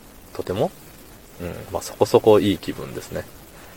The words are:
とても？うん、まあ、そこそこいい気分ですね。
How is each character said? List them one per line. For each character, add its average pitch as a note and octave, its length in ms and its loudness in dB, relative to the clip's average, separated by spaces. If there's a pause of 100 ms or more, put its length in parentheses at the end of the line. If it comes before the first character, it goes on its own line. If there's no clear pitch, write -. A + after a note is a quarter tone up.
(340)
と - 80 -8
て - 100 -6
も？ C3 180 -2 (720)
う F2 40 -8
ん、 E2+ 100 -8 (180)
ま F2 60 -4
あ、 - 40 -4
そ - 120 -12
こ G2+ 100 0
そ A2 160 4
こ G#2 200 8
い G2+ 140 2
い D#2 40 -4
気 - 140 -8
分 C#2 200 -12
で - 80 -10
す - 120 -14
ね。 D#2+ 120 -6 (520)